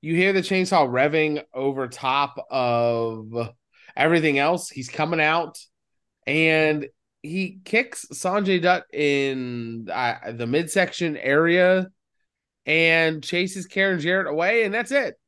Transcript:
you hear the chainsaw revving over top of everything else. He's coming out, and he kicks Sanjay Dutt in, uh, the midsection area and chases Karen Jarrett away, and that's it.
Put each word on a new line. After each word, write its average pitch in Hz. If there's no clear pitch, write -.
you 160
hear 185
the 190
chainsaw 185
revving 147
over 135
top 135
of 117
everything 156
else. 170
He's 123
coming 160
out, 156
and 156
he 185
kicks -
Sanjay 190
Dutt 180
in, 127
uh, 113
the 117
midsection 165
area 180
and 160
chases 185
Karen 190
Jarrett 175
away, 180
and 202
that's 233
it. 262